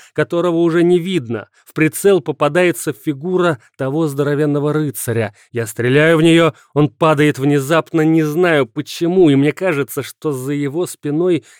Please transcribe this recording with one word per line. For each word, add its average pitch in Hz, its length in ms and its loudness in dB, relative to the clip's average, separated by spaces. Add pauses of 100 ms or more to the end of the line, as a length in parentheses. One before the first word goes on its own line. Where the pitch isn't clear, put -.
(120)
которого 165 460 -2
уже 170 260 2
не 175 160 4
видно. 131 480 -6 (180)
В - 60 -20
прицел 165 480 2
попадается 160 720 -2
фигура 165 640 -2 (180)
того 143 300 -2
здоровенного 147 680 -2
рыцаря. 120 600 -4 (160)
Я 117 160 -6
стреляю 147 520 2
в 156 40 2
неё, 165 300 4 (220)
он 147 140 2
падает 151 520 2
внезапно, 143 640 0
не 160 200 2
знаю 151 440 0
почему, 170 640 0
и 139 60 4
мне 139 160 2
кажется, 143 540 -4
что - 260 -8
за 135 220 -6
его 143 340 -4
спиной 156 580 -2 (160)